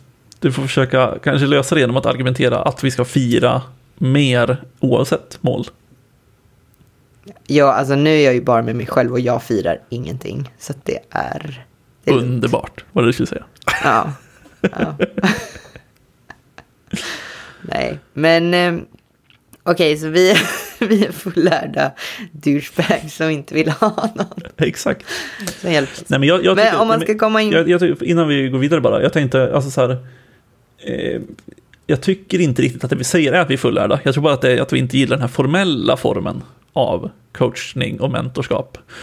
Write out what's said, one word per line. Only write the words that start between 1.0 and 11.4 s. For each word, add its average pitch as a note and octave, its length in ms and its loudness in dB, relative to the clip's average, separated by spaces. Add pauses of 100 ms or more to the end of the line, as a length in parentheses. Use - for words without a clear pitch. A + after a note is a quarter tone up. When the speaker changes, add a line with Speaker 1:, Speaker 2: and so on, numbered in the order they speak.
Speaker 1:
kanske C#3 240 2
lösa C#3 280 2
det D#3 60 4
genom B2 160 2
att C3 100 0
argumentera B2+ 560 0
att - 220 -2
vi C3+ 60 2
ska B2+ 140 0
fira B2 580 2 (360)
mer B2+ 580 2 (240)
oavsett - 600 0
mål. - 240 -2 (1800)
Speaker 2:
Ja, C#3 260 4
alltså C3+ 220 0
nu D3 160 4
är D3+ 140 6
jag B2+ 100 6
ju B2 80 0
bara A#2+ 200 2
med A2+ 140 -4
mig A#2 100 -6
själv A#2+ 260 0
och B2+ 80 0
jag A#2+ 220 0
firar F2 460 -2
ingenting. C3 720 -8
Så - 140 -10
att C#3 120 -18
det - 140 -4 (120)
är, - 540 -8 (400)